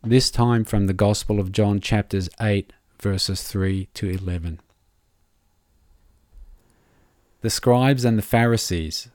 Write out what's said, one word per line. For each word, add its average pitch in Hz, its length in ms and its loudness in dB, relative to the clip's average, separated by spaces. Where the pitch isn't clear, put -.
this 120 300 2
time 120 320 2
from 101 240 0
the 98 40 0
Gospel 104 460 0
of 95 140 -2
John, 101 260 2
chapters 98 500 -2
eight, 104 320 -2
verses 98 440 -4
three 95 500 -2
to 101 140 -6
eleven. 87 500 -6
The 113 80 -2
scribes 127 560 2
and 113 100 2
the 107 60 0
Pharisees 107 920 0